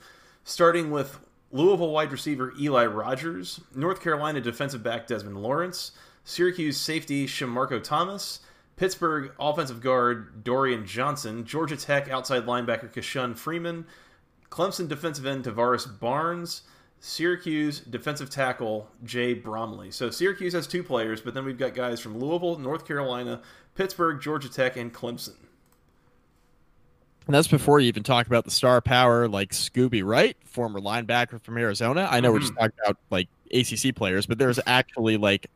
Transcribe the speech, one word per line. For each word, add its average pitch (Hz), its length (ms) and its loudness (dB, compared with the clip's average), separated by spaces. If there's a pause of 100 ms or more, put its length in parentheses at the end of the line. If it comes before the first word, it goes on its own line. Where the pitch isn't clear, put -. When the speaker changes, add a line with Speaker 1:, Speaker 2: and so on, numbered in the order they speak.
(460)
Speaker 1:
Starting 170 460 2
with 143 280 -4 (320)
Louisville 170 380 4
wide 151 220 0
receiver 127 480 -4
Eli 135 260 4
Rogers, 131 760 -4 (160)
North 175 260 -2
Carolina 151 380 0
defensive 131 440 -6
back 117 240 -4
Desmond 101 340 -6
Lawrence, 160 500 -4 (320)
Syracuse 175 560 0
safety 156 460 -4
Shamarko 131 580 -4
Thomas, 185 560 -4 (380)
Pittsburgh 160 600 -2
offensive 143 420 -2
guard 120 640 0
Dorian 123 420 0
Johnson, 117 580 -4
Georgia 151 320 -4
Tech 139 340 -2
outside 127 360 -2
linebacker 120 480 -2
Kashun 123 420 -6
Freeman, 170 500 -6 (680)
Clemson 180 360 -2
defensive 147 380 -6
end 135 180 -4
Tavares 117 560 0
Barnes, 165 600 -4 (400)
Syracuse 156 800 -2
defensive 139 480 -8
tackle 117 600 -2 (140)
Jay 123 300 0
Bromley. 107 580 -8
So 120 200 -4
Syracuse 180 420 -2
has 160 140 -4
two 175 160 -4
players, 110 360 -2
but 120 140 -10
then 135 120 -6
we've 131 120 -8
got 123 160 -2
guys 123 260 -4
from 107 200 -12
Louisville, 170 380 -2
North 151 300 -6
Carolina, 123 540 -4 (340)
Pittsburgh, 170 460 0
Georgia 147 280 -6
Tech, 127 280 0
and 117 160 -8
Clemson. 120 420 -10 (1900)
Speaker 2:
And 143 100 4
that's 160 120 8
before 147 320 8
you 131 80 6
even 110 140 0
talk 120 240 4
about 117 180 4
the - 80 -8
star 127 300 6
power 120 460 6
like 101 240 -2
Scooby 120 520 2
Wright, 127 320 4 (100)
former 107 360 -4
linebacker 117 580 0
from 117 200 -8
Arizona. 120 500 0
I 123 100 4
know 120 120 6
we're 110 80 6
just 95 140 -2
Speaker 1:
Mm-hmm. 117 100 2
Speaker 2:
talking 107 200 2
about, 101 140 2 (140)
like, 92 160 0 (240)
A 127 120 4
C 117 120 -2
C 131 160 0
players, 101 340 0
but 117 140 -2
there's 127 260 4
actually, 117 520 2
like, 101 380 4